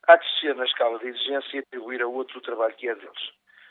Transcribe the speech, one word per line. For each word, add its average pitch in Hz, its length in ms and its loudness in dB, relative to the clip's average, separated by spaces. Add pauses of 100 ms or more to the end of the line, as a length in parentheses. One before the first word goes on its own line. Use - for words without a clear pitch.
há 170 100 12
de - 100 -8
descer 147 280 -2
na 127 100 -4
escala 120 340 0
de 120 100 -8
exigência 135 480 -6
e 135 40 -4
atribuir 123 420 -8
a 120 40 0
outro 127 320 -8
o 120 40 -16
trabalho 113 320 -2
que 120 140 -8
é 113 60 -2
deles. - 360 -14 (400)